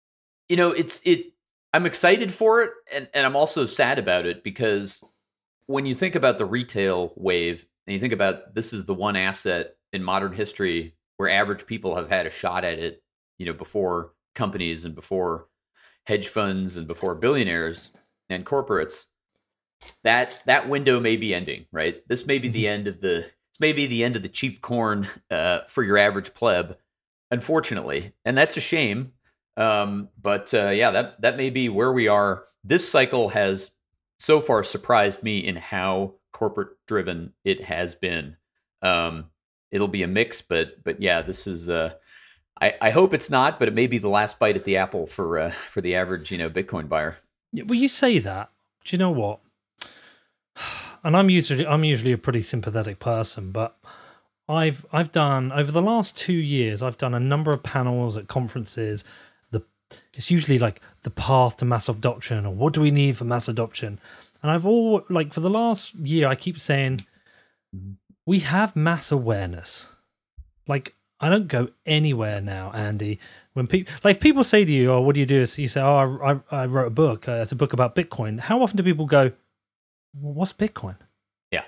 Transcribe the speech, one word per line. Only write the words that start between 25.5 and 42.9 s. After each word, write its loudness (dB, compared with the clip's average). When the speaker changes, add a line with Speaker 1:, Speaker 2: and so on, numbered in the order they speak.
Speaker 1:
for -2
your 2
average 2
pleb, 0
unfortunately, -4
and 0
that's 2
a -4
shame. -2
Um, 0
but, -2
uh, 4
yeah, 4
that, -2
that 2
may -2
be -2
where 2
we 2
are. 2
This 0
cycle 2
has 0
so 4
far 2
surprised 0
me -2
in -6
how -2
corporate -4
driven -4
it 0
has -4
been. -6
Um, 0
it'll 0
be -2
a -2
mix, 0
but, -2
but -4
yeah, 2
this -8
is, -8
uh, -2
I, 2
I 6